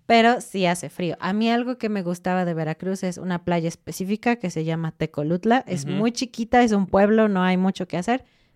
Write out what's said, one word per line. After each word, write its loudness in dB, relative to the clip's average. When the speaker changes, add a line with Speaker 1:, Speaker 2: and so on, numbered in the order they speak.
Speaker 1:
pero 6
sí -4
hace -2
frío. -4
A -4
mí 0
algo -2
que -4
me -4
gustaba -2
de -2
Veracruz -4
es -4
una -6
playa 0
específica -4
que -6
se -6
llama -4
Tecolutla. 0
Es -6
Speaker 2:
Ujú. -4
Speaker 1:
muy 0
chiquita, 0
es 4
un 2
pueblo, 4
no 2
hay 2
mucho 0
que -6
hacer, -2